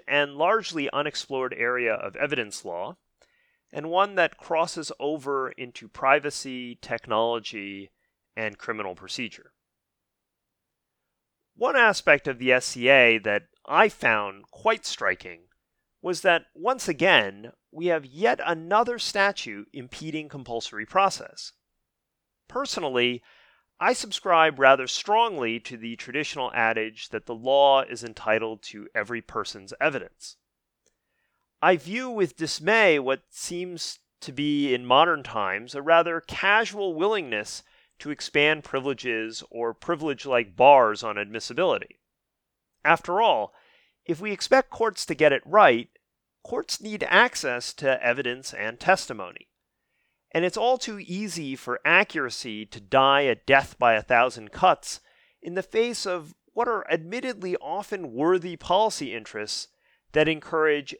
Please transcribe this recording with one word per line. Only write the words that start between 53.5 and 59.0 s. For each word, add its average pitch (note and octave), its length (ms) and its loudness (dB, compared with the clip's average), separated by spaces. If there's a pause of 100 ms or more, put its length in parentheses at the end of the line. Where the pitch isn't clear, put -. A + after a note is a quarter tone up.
by A#2+ 140 6
a G#2+ 100 0
thousand A#2+ 480 0
cuts - 480 2 (420)
in E3+ 140 -10
the F#3 80 -4
face A3+ 420 -2
of F3 300 -8 (180)
what A#3 140 0
are A3 240 -4
admittedly F#3+ 640 -4
often F3+ 580 -8
worthy E3+ 420 0
policy F3 600 -2